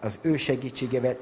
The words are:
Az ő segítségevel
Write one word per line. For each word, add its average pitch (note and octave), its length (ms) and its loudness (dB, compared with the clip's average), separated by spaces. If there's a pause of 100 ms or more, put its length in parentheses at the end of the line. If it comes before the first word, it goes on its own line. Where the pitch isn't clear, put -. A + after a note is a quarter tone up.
Az A2 220 -4
ő D#3+ 140 4
segítségevel B2+ 840 0